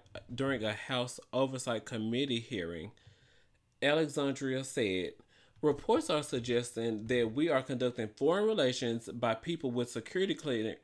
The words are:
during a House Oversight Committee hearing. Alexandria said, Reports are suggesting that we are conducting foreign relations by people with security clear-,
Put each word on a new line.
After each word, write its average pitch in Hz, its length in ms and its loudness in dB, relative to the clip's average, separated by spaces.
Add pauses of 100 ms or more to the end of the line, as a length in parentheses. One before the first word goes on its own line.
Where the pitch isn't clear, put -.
(340)
during 131 300 0
a 107 100 0
House 123 460 -4 (140)
Oversight 127 520 0
Committee 120 540 0
hearing. 85 520 -6 (880)
Alexandria 139 840 0
said, 92 480 0 (500)
Reports 220 480 2
are 151 140 2
suggesting 117 840 0
that 117 260 4
we 156 160 2
are 131 120 4
conducting 123 460 -2
foreign 170 380 2
relations 127 640 2
by 117 260 2
people 160 360 -4
with 123 200 0
security 185 420 -2
clear-, 110 500 -2